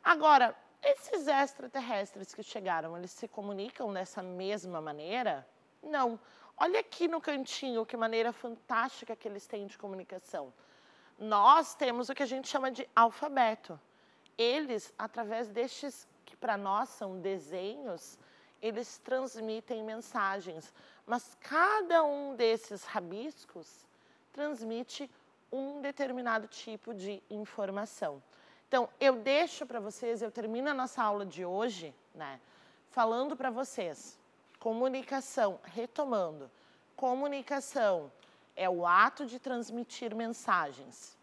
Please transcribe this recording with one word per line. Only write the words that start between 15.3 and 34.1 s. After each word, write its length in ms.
destes, 580
que 140
pra 180
nós 340
são 300
desenhos, 1000
eles 380
transmitem 840
mensagens. 880
Mas 360
cada 640
um 320
desses 480
rabiscos 1040
transmite 800
um 300
determinado 680
tipo 460
de 340
informação. 960
Então, 220
eu 160
deixo 500
pra 140
vocês, 420
eu 100
termino 380
a 40
nossa 280
aula 240
de 200
hoje, 480
né, 260
falando 460
pra 140
vocês, 680